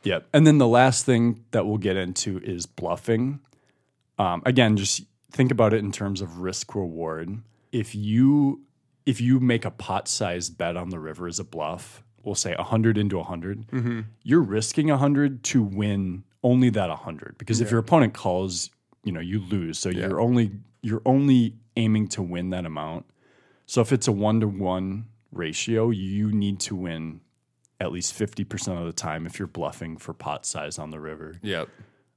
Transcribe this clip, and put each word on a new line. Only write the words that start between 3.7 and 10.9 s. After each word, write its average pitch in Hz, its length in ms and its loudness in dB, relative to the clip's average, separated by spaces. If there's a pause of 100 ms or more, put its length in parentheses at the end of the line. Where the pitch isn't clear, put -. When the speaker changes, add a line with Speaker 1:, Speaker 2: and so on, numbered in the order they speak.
Speaker 1:
Um, 87 260 0
again, 123 320 6
just 98 260 -2 (280)
think 127 220 0
about 110 200 4
it 110 60 2
in 101 140 -4
terms 98 280 -6
of 87 200 -10
risk 90 340 -8
reward. 82 640 -6 (320)
If 107 240 -4
you, 135 680 4 (440)
if 123 140 0
you 123 180 4
make 120 260 2
a 95 60 -6
pot-sized - 880 -4
bet 85 180 -4
on 87 140 -6